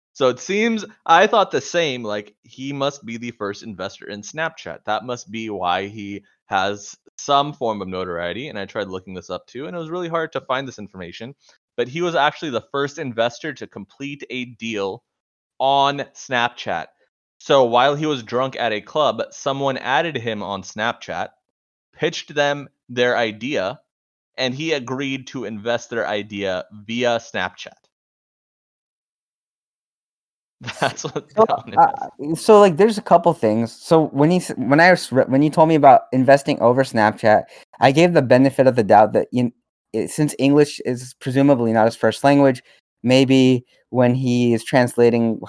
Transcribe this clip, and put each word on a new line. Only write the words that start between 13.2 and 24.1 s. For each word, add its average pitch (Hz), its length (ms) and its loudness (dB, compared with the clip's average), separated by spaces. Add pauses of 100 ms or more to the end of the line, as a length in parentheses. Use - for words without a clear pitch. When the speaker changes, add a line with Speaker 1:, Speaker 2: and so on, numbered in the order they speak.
Speaker 1:
to 113 120 -16
complete 139 640 -14
a 123 160 -10
deal 113 580 -8 (560)
on 139 380 0 (160)
Snapchat. 117 720 -6 (560)
So 139 220 4
while 123 300 2
he 151 120 -6
was 139 160 -4
drunk 127 360 -4
at 113 140 -2
a 104 100 -6
club, 135 480 -2
someone 139 480 -6
added 151 380 -2
him 110 260 -6
on 95 200 -8
Snapchat, 101 680 -8 (640)
pitched - 400 -6
them 143 340 -2 (220)
their 123 260 0
idea, 113 640 -4 (560)